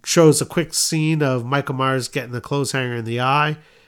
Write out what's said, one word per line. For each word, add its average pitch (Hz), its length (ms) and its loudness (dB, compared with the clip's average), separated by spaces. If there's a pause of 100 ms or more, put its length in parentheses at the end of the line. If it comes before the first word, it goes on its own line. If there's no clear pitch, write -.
shows 160 380 6
a 175 40 0
quick - 280 -4
scene 156 500 0
of 127 220 0
Michael 139 300 -2
Myers 131 340 -2
getting 120 240 -8
the 120 80 -6
clothes 143 320 -4
hanger 127 240 -4
in 113 80 -6
the 117 160 -4
eye. 147 360 0 (300)